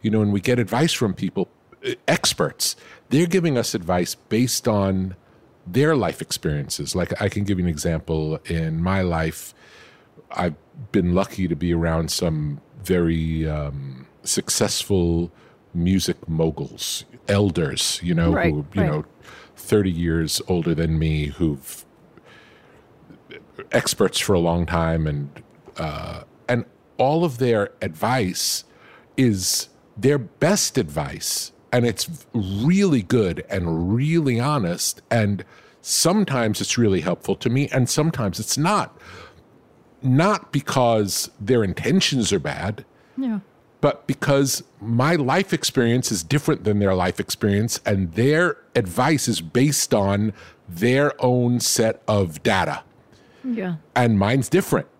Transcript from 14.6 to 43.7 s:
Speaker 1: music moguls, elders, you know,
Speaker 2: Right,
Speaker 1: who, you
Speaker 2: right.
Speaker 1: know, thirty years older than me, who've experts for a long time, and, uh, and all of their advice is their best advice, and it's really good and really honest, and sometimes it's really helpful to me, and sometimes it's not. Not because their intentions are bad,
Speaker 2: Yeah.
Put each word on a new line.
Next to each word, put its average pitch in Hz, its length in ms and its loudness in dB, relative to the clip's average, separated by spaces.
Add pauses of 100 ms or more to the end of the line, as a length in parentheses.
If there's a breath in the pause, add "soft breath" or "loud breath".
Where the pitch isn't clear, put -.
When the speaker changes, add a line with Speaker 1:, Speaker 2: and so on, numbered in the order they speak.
Speaker 1:
music 90 560 0
moguls, 80 760 -4 (240)
elders, 90 760 0
you 87 120 -2
know, 85 180 2
Speaker 2:
Right, 82 200 2
Speaker 1:
who, 73 220 -4
you 95 80 0
Speaker 2:
right. - 80 2
Speaker 1:
know, - 140 -4 (500 loud breath)
thirty 101 360 2
years 82 580 0
older 85 260 0
than 80 240 0
me, 78 300 0
who've 71 560 -4 (1900 loud breath)
experts - 460 2
for - 160 0
a 87 40 6
long 85 280 2
time, 82 400 0
and, 71 360 -6 (340)
uh, 80 460 -10 (260)
and 120 160 0 (340)
all 156 260 4
of 127 140 -2
their 113 320 2 (120)
advice 98 800 -2 (520 loud breath)
is 107 520 0 (280)
their 135 220 2
best - 600 0
advice, - 760 -6 (200)
and 123 140 2
it's - 220 -4 (240)
really 123 720 2
good 90 460 0
and 87 460 0
really 139 460 0
honest, 120 680 -2
and 101 340 0 (360 loud breath)
sometimes 135 800 0
it's - 180 -4
really 98 220 4
helpful 90 360 -2
to - 140 -4
me, 135 180 0
and 127 200 2
sometimes 151 520 -2
it's - 180 -4
not. 170 380 0 (1080 loud breath)
Not 165 500 2
because 117 800 0 (100)
their 113 240 2
intentions 117 680 0
are 98 60 2
bad, 78 460 -4 (320 soft breath)
Speaker 2:
Yeah. 233 240 -4 (400)